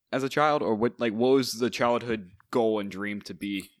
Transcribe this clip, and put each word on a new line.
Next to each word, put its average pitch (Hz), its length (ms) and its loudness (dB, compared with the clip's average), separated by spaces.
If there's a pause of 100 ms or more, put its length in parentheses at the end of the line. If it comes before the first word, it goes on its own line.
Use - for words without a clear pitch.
(120)
as 131 100 -2
a 135 60 0
child, 147 340 2
or 110 120 0
what? 117 260 0
Like, 117 140 0
what 120 180 4
was 123 260 2
the 120 120 2
childhood 117 600 -2 (200)
goal 113 280 2
and 101 120 -6
dream 101 320 -6
to 98 120 -14
be 98 340 -6 (120)